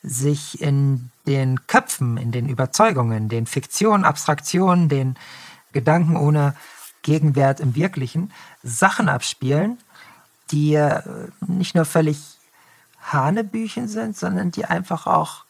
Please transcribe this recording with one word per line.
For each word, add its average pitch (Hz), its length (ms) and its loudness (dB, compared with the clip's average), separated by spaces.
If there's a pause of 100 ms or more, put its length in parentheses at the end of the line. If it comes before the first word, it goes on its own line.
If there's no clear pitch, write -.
sich 139 580 -4
in 139 500 0 (160)
den 131 400 0
Köpfen, 127 500 0
in 117 140 -4
den 120 180 -4
Überzeugungen, 127 800 0
den 113 180 -2
Fiktionen, 202 580 0
Abstraktionen, 175 840 2
den 135 280 0 (560)
Gedanken 160 440 2
ohne 147 380 2 (500)
Gegenwert 143 560 2
im 131 160 0
Wirklichen 165 560 -2 (320)
Sachen 180 440 2
abspielen, 147 680 -2 (720)
die, 151 240 2
äh, 147 280 2 (440)
nicht 180 300 -2
nur 165 80 4
völlig 156 340 2 (840)
Hanebüchen 214 840 -2
sind, 214 300 -8
sondern 180 340 -2
die - 140 -6
einfach 175 420 -4
auch - 440 -2